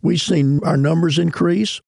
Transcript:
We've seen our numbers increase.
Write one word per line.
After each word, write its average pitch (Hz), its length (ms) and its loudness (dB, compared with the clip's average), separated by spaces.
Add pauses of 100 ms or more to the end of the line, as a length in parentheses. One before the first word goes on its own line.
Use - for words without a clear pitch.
We've 165 220 0
seen 143 420 2
our 147 140 0
numbers 160 400 0
increase. 175 680 -2